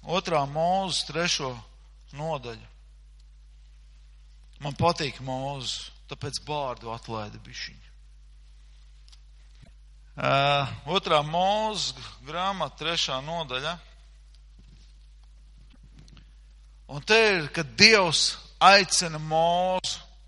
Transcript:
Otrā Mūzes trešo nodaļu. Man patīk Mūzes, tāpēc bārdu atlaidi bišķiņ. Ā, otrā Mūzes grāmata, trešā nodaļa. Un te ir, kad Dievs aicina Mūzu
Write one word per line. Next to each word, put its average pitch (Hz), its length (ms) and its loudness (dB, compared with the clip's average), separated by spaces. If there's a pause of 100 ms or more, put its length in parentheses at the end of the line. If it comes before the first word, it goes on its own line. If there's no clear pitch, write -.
Otrā 170 400 0
Mūzes 170 640 -2
trešo 156 460 -2 (640)
nodaļu. 123 500 -8 (1900)
Man 143 160 -8
patīk 165 480 0
Mūzes, 131 640 -8 (240)
tāpēc 139 320 -10
bārdu 123 480 -6
atlaidi 110 540 -10
bišķiņ. - 340 -16 (2500)
Ā, 139 480 2 (240)
otrā 170 320 2
Mūzes 185 720 -2 (320)
grāmata, 175 560 -4
trešā 156 400 -2
nodaļa. 156 520 -6 (3250)
Un 143 160 -10
te 226 140 8 (160)
ir, 147 180 -4
kad 147 160 -4
Dievs 190 640 6 (260)
aicina 180 560 6
Mūzu 170 800 0 (320)